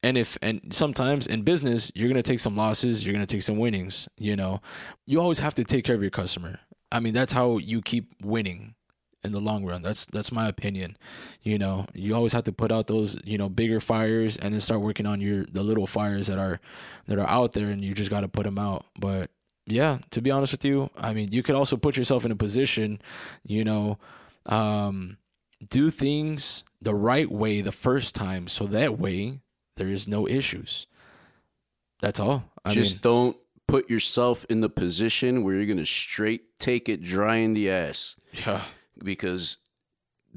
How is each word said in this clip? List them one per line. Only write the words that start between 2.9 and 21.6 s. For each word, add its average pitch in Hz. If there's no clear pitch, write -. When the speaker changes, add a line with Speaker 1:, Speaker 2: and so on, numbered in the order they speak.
Speaker 1:
you're 98
gonna 104
take 98
some 104
winnings, 101
you 104
know. 95
You 143
always 175
have 147
to 127
take 123
care 123
of 104
your 98
customer. 87
I 120
mean, 113
that's 123
how 123
you 107
keep -
winning 104
in 101
the 101
long 104
run. 90
That's, 98
that's -
my 113
opinion. 98
You 107
know, 95
you 101
always 117
have 117
to 107
put 110
out 110
those, 107
you 104
know, 101
bigger 113
fires 110
and 104
then 107
start 104
working 104
on 104
your, 101
the -
little 107
fires 101
that 98
are, 95
that 101
are 101
out 120
there, 104
and 101
you 98
just 98
gotta 101
put 101
'em 98
out. 101
But 95
yeah, 131
to 117
be 131
honest 135
with 135
you, 139
I 113
mean, 107
you 120
could 139
also 139